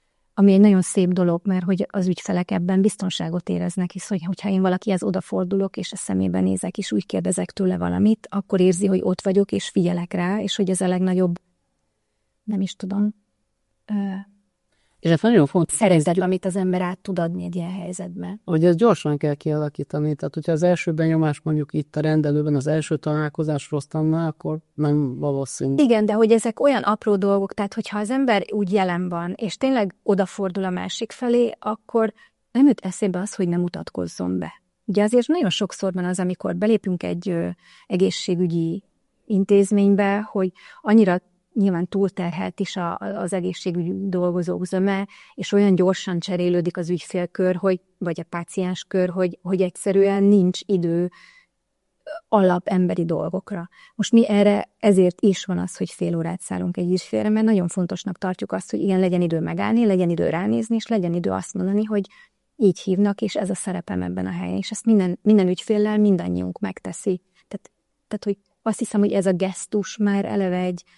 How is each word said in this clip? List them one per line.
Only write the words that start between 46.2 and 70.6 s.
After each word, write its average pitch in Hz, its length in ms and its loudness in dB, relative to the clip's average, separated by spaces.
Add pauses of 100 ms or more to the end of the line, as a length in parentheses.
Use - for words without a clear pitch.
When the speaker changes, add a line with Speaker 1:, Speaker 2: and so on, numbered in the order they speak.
Speaker 1:
az 175 120 -6
ügyfélkör, 180 640 -2
hogy, 185 240 0 (180)
vagy 175 220 -6
a 170 40 -8
pácienskör, 180 840 -4
hogy, 180 320 -2
hogy 180 200 0
egyszerűen 196 640 2
nincs 196 420 4
idő 175 460 0 (1160)
alap 180 400 2
emberi 180 380 0
dolgokra. 170 640 -6 (260)
Most - 160 -2
mi 226 180 6
erre, 202 400 2 (100)
ezért 185 420 4
is 196 240 2
van 180 120 -2
az, 175 200 -6
hogy 180 120 -4
fél 170 260 -4
órát 165 260 -4
szállunk 180 360 -6
egy 175 140 -2
ügyfélre, 214 380 -2
mert 220 160 2
nagyon 202 220 2
fontosnak 180 500 -4
tartjuk 185 340 -6
azt, 185 200 -6
hogy - 80 -4
igen, 190 200 0
legyen 180 220 2
idő 165 180 0
megállni, 202 460 0
legyen 185 240 2
idő 165 200 0
ránézni, 220 460 -2
és 220 120 -4
legyen 180 260 0
idő 175 160 -2
azt 185 240 -6
mondani, 196 300 0
hogy 214 240 -4 (480)
így 202 240 4
hívnak, 202 420 0
és 208 140 -4
ez 190 140 -2
a 196 60 -2
szerepem 185 460 -6
ebben 180 240 -4
a 190 60 -4
helyen. 180 260 -4
És 196 140 -6
ezt - 140 -8
minden, 190 360 2
minden 208 260 4
ügyféllel 208 500 0
mindannyiunk 180 640 0
megteszi. 185 600 -6 (120)
Tehát, - 380 -18 (360)
tehát, 208 160 -8
hogy 202 140 -4 (240)
azt 220 180 -2
hiszem, 214 200 -2
hogy 202 120 4
ez 196 140 0
a 190 80 2
gesztus 190 640 -4
már 202 280 0
eleve 196 320 -2
egy, 180 260 -4 (140)